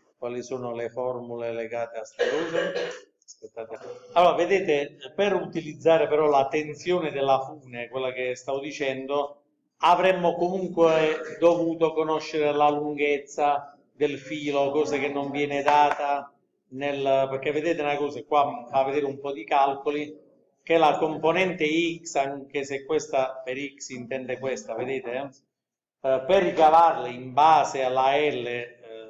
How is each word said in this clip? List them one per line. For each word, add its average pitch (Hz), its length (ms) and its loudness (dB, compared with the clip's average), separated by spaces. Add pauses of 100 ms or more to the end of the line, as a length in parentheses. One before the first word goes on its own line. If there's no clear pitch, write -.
(180)
quali 123 240 -8
sono 123 320 -8
le 117 160 -6
formule 120 640 -6
legate 117 460 -6
a 107 60 -10
sta - 240 -6
cosa. 165 420 -2 (540)
Aspettate. - 540 -16 (340)
Allora, 170 220 6
vedete, 160 640 0 (180)
per 202 160 2
utilizzare 160 760 0
però 151 220 2
la 139 200 4
tensione 156 640 -2
della 135 300 2
fune, 120 480 -12
quella 127 240 -4
che 127 240 -4
stavo 139 240 -6
dicendo, 139 840 -4 (340)
avremmo 175 560 4
comunque 165 1040 0
dovuto 165 540 2
conoscere 156 580 0
la 147 160 4
lunghezza 147 1040 -2 (160)
del 147 280 -2
filo, 143 520 -2
cosa 143 280 0
che 139 100 -2
non 143 220 -4
viene 143 320 -2
data 143 680 2 (380)
nel, 135 600 0
perché 135 220 -4
vedete 151 280 -2
una 147 160 0
cosa, 139 260 -4
qua 135 480 0
fa 135 140 2
vedere 139 220 -2
un 131 120 -6
po' 139 140 -8
di 151 120 -10
calcoli, 147 760 0 (420)
che 165 160 2
la 151 180 4
componente 160 680 0 (340)
X, - 140 -12
anche 139 500 -4
se 135 220 -8
questa 139 580 -2
per 127 140 -8
X 139 320 -12
intende 123 480 -8
questa, 120 360 -6
vedete, 127 380 -6
eh? 139 160 -6 (720)
Eh, 131 260 0
per 190 160 6
ricavarle 160 680 6
in 123 240 -10
base 147 480 6
alla 131 340 2
L, 131 300 0
eh, 120 320 -8 (320)